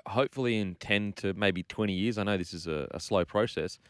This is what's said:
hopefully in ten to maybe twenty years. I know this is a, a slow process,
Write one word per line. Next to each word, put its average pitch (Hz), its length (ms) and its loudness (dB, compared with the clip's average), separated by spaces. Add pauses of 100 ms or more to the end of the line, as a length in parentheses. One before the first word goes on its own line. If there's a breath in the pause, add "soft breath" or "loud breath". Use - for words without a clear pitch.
hopefully 120 520 2
in 92 160 -2
ten 104 400 0
to 95 200 -2
maybe 95 280 2
twenty 107 300 -2
years. 104 260 0
I 104 60 0
know 104 120 0
this 87 160 -4
is 82 140 -8
a, 76 240 -2
a - 80 -8
slow 92 260 2
process, 104 540 0 (120)